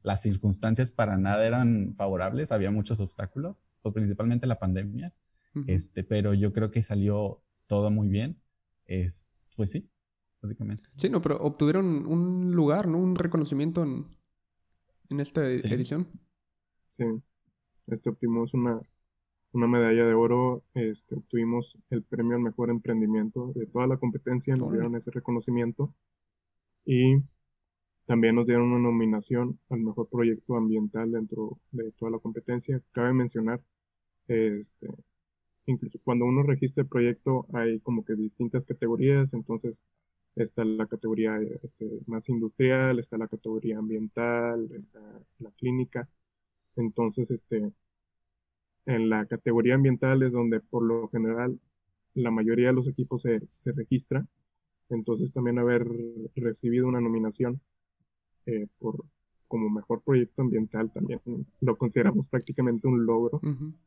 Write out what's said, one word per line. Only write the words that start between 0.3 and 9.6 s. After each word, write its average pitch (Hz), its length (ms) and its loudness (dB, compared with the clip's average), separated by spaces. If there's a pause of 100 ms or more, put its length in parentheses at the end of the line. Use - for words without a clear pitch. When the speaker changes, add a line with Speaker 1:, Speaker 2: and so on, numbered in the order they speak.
Speaker 1:
para 101 260 0
nada 101 280 2
eran 117 500 2
favorables, 98 560 -2
había 101 200 2
muchos 107 280 0
obstáculos, 117 640 -8 (200)
pues, 104 100 -2
principalmente 110 540 0
la 117 100 0
pandemia, 101 560 -4 (420)
Speaker 2:
Ujú. 143 120 -6
Speaker 1:
este, 92 360 0
pero 104 300 2
yo 101 200 2
creo 107 180 0
que 117 100 0
salió 104 640 0 (240)
todo 104 240 2
muy 107 180 2
bien, 113 320 -2 (440)
es, 90 440 -4 (260)
pues 104 140 -2